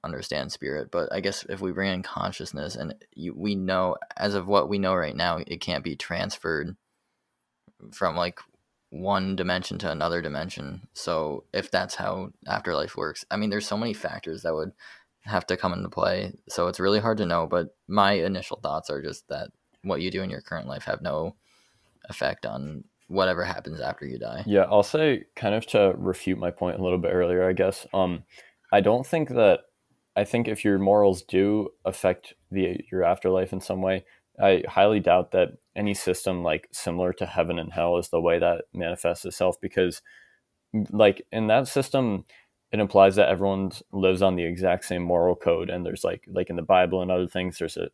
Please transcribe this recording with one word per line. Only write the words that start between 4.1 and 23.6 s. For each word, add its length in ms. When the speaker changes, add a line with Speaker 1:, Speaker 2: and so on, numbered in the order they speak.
Speaker 1:
as 180
of 120
what 200
we 120
know 160
right 200
now, 300
it 160
can't 220
be 120
transferred 800
from, 240
like, 240
one 460
dimension 440
to 120
another 300
dimension. 720
So 500
if 160
that's 260
how 340
afterlife 480
works, 340
I 60
mean, 140
there's 180
so 100
many 160
factors 500
that 100
would 180
have 260
to 100
come 160
into 160
play. 440
So 200
it's 120
really 200
hard 180
to 80
know, 220
but 280
my 260
initial 480
thoughts 280
are 120
just 260
that 220
what 200
you 100
do 100
in 80
your 120
current 260
life 180
have 160
no 340
effect 360
on 400
whatever 360
happens 380